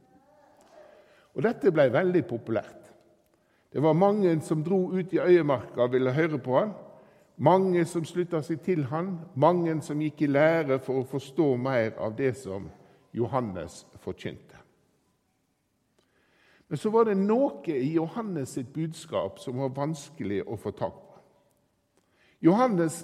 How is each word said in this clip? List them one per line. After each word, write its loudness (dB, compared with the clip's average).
Og -4
dette 2
ble 6
veldig 2
populært. -6
Det -4
var 4
mange 4
som -2
dro 0
ut -4
i 2
øyemarka 4
og -2
ville 2
høre 0
på 0
han, 0
mange 4
som -6
sluttet -4
seg -6
til 0
han, -4
mange 4
som -6
gikk -2
i 2
lære 2
for -2
å -4
forstå -2
mer 0
av -6
det 0
som -10
Johannes -4
forkynte. -12
Men -6
så -2
var 6
det 2
noe 0
i 0
Johannes -4
sitt -8
budskap -6
som -6
var -4
vanskelig -4
å -8
få -6
tak -8
på. -20
Johannes 4